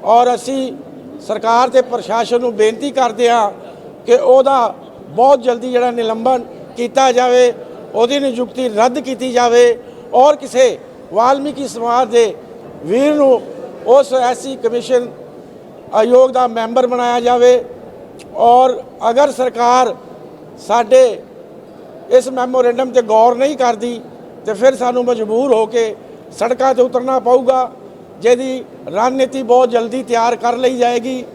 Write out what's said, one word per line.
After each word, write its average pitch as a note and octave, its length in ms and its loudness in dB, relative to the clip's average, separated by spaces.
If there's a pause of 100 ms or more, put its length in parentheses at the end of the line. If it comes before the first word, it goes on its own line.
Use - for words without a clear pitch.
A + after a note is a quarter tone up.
ਔਰ A#3+ 320 2
ਅਸੀਂ C4 380 -6 (480)
ਸਰਕਾਰ A3+ 480 0
ਤੇ B3+ 120 4
ਪ੍ਰਸ਼ਾਸਨ A#3 600 -2
ਨੂੰ A#3+ 140 -4
ਬੇਨਤੀ A3 360 -2
ਕਰਦੇ A#3+ 380 0
ਹਾਂ A3+ 220 2 (540)
ਕਿ A#3 100 4
ਉਹਦਾ C4 600 2 (340)
ਬਹੁਤ B3 340 2
ਜਲਦੀ B3 280 -4
ਜਿਹੜਾ B3 200 0
ਨਿਲੰਬਨ A#3 520 -2 (340)
ਕੀਤਾ B3+ 340 0
ਜਾਵੇ, B3 420 2 (400)
ਉਹਦੀ A#3+ 260 0
ਨਿਯੁਕਤੀ B3 500 -4
ਰੱਦ A#3 300 0
ਕੀਤੀ B3+ 320 -6
ਜਾਵੇ A#3+ 460 4 (360)
ਔਰ C4+ 220 6
ਕਿਸੇ B3 420 0 (360)
ਵਾਲਮੀਕੀ C4+ 540 -2
ਸਮਾਜ A#3 420 -2
ਦੇ A3+ 260 2 (500)
ਵੀਰ C4+ 300 0
ਨੂੰ C4+ 260 2 (440)
ਉਸ C4+ 280 4
ਐਸ B3 300 -2
ਸੀ C4+ 120 -10
ਕਮਿਸ਼ਨ A#3+ 520 -2 (840)
ਆਯੋਗ B3 360 4
ਦਾ B3+ 180 0
ਮੈਂਬਰ A#3 400 -2
ਬਣਾਇਆ A#3+ 320 -2
ਜਾਵੇ। B3 460 2 (720)
ਔਰ B3 480 4 (260)
ਅਗਰ C#4 220 2
ਸਰਕਾਰ A#3+ 640 0 (640)
ਸਾਡੇ A#3 640 2 (880)
ਇਸ A#3+ 180 4
ਮੈਮੋਰੈਂਡਮ B3+ 640 -2
'ਤੇ B3 120 0
ਗੌਰ A3+ 340 2
ਨਹੀਂ C4+ 220 -2
ਕਰਦੀ, A#3+ 440 -4 (440)
ਤੇ G#3+ 80 -4
ਫਿਰ B3+ 220 2
ਸਾਨੂੰ B3 300 -2
ਮਜਬੂਰ A#3 480 0
ਹੋ A3 120 2
ਕੇ A3+ 300 -4 (360)
ਸੜਕਾਂ C4 420 -2
'ਤੇ B3 80 0
ਉਤਰਨਾ B3+ 380 0
ਪਊਗਾ, B3+ 520 0 (500)
ਜਿਹਦੀ B3+ 420 0 (240)
ਰਣਨੀਤੀ C4 560 -2
ਬਹੁਤ B3 280 2
ਜਲਦੀ A#3 320 -2
ਤਿਆਰ A#3 320 0
ਕਰ A#3 220 -4
ਲਈ B3+ 200 -2
ਜਾਏਗੀ। A#3+ 580 -2